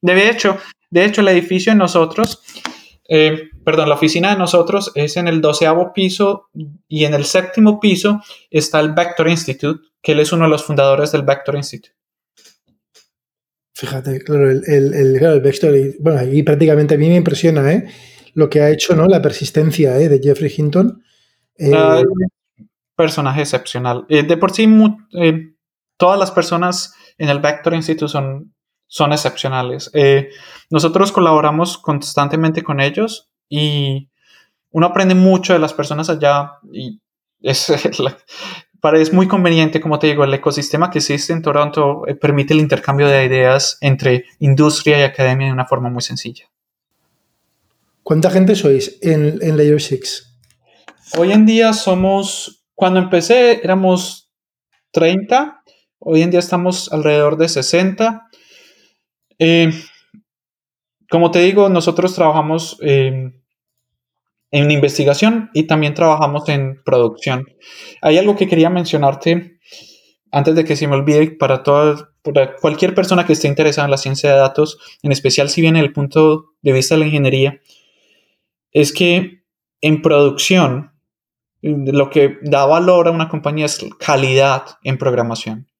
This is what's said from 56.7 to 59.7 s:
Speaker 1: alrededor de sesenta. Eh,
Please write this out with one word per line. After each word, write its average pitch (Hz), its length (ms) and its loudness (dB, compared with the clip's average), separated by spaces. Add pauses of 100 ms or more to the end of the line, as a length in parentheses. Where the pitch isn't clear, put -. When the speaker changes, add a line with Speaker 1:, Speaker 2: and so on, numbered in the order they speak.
Speaker 1:
alrededor 151 440 0
de 160 120 0
sesenta. 190 800 -2 (1120)
Eh, 165 320 4 (1400)